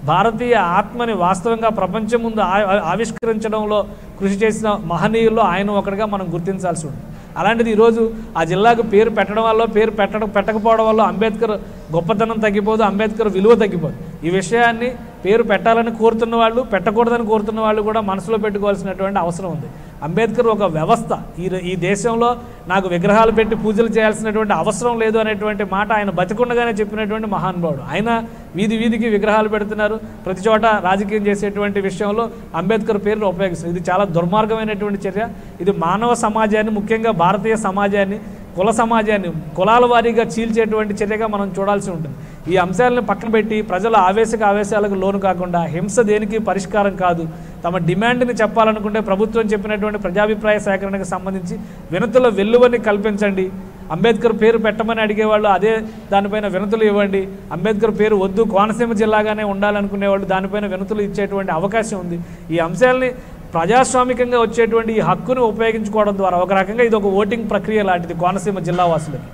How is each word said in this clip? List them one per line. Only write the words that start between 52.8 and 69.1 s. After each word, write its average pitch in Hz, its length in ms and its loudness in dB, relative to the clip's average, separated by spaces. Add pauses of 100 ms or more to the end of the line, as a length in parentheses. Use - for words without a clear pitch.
అంబేద్కర్ 226 500 2
పేరు 226 160 6
పెట్టమని 220 440 0
అడిగేవాళ్ళు 214 460 2
అదే 208 300 4 (340)
దానిపైన 202 360 0
వినతులు 202 360 0
ఇవ్వండి. 202 440 2 (240)
అంబేద్కర్ 208 480 0
పేరు 214 160 4
వద్దు, 190 260 0
కోనసీమ 220 520 2
జిల్లాగానే 214 500 0
ఉండాలనుకునేవాళ్ళు 202 840 0
దానిపైన 196 400 -2
వినతులు 196 360 -4
ఇచ్చేటువంటి 196 500 -4
అవకాశం 202 480 -2
ఉంది. 175 200 -6 (360)
ఈ - 20 2
అంశాలని 254 540 2 (420)
ప్రజాస్వామికంగా 247 880 2
వచ్చేటువంటి 226 520 0
ఈ 214 60 2
హక్కును 185 420 0
ఉపయోగించుకోవడం 220 760 0
ద్వారా 185 200 2
ఒక 180 160 2
రకంగా 196 300 2
ఇది 226 120 4
ఒక 208 80 0
ఓటింగ్ 202 460 0
ప్రక్రియ 214 340 0
లాంటిది 175 300 0
కోనసీమ 185 460 -2
జిల్లా 175 260 0
వాసులకి. 156 380 -2 (100)